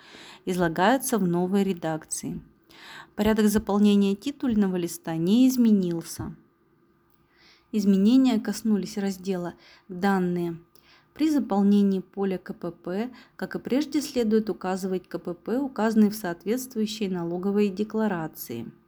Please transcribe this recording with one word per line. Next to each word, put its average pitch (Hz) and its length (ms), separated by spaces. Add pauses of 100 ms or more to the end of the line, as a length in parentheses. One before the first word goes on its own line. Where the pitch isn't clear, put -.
(460)
излагается 185 720
в 190 80
новой 180 380
редакции. 160 760 (760)
Порядок 214 320
заполнения 202 680
титульного 208 600
листа 170 400
не 202 320
изменился. 185 880 (1400)
Изменения 214 680
коснулись 202 560
раздела 185 560 (340)
«Данные». 180 720 (560)
При 311 160
заполнении 202 720
поля 190 380
К 190 160
П 175 180
П, 196 400 (240)
как - 200
и 175 40
прежде, 302 420
следует 220 480
указывать 185 600
К 170 100
П 175 140
П, 214 260
указанный 220 500
в 208 60
соответствующей 208 920
налоговой 185 580
декларации. 185 1040 (160)